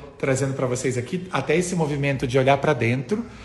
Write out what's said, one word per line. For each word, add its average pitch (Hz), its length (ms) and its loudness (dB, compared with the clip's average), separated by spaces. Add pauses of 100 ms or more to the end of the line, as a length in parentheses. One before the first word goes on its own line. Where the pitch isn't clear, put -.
(180)
trazendo 135 360 0
pra 131 140 -2
vocês 120 300 -2
aqui, 175 340 -4
até 151 260 0
esse 180 180 0
movimento 143 520 0
de 123 100 0
olhar 135 200 6
pra 151 160 2
dentro, 131 520 0 (200)